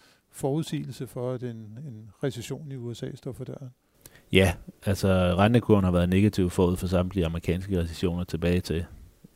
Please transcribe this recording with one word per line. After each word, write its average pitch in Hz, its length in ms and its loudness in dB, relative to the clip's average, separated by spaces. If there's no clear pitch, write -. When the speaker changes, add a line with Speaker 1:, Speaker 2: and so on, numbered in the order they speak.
Speaker 1:
forudsigelse 143 760 -6
for, 127 260 -6
at 123 100 -8
en, 113 340 -12
en 110 220 -16
recession 135 480 -8
i 135 40 -10
U 120 180 -10
S - 100 -12
A 135 120 -10
står 127 180 -12
for 127 100 -12
døren. 127 260 -12
Speaker 2:
Ja, 92 220 6
altså 98 220 2
rentekurven 104 460 6
har 92 80 4
været 87 180 4
negativ 95 400 4
forud 90 260 2
for 90 120 -4
samtlige 90 380 2
amerikanske 90 540 -2
recessioner 85 440 -2
tilbage 87 360 0
til 85 260 -4